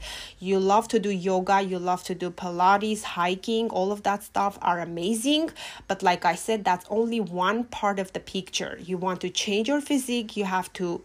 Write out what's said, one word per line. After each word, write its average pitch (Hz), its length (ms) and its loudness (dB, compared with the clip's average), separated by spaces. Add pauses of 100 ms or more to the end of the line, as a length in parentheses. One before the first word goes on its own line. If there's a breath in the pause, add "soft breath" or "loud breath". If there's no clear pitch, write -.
(380 loud breath)
You 190 220 2
love 202 280 6
to 220 120 4
do 202 100 0
yoga, 190 520 2
you 185 180 -2
love 180 240 -2
to 185 100 -4
do 180 160 -4
Pilates, 190 720 2
hiking, 196 680 0
all 185 200 0
of 208 140 -6
that 202 180 0
stuff 202 400 0
are 175 160 2
amazing. 220 720 0 (380 loud breath)
But 196 160 -2
like 180 200 4
I 175 120 4
said, 214 280 -2
that's 180 260 0
only 226 280 2
one 190 460 0
part 202 340 -2
of 190 140 -4
the - 80 -6
picture. - 600 -6
You 180 180 -6
want 185 240 -2
to 180 80 -2
change 214 360 0
your 285 140 2
physique, 240 560 -2
you 202 80 0
have 185 300 -2
to 175 300 -4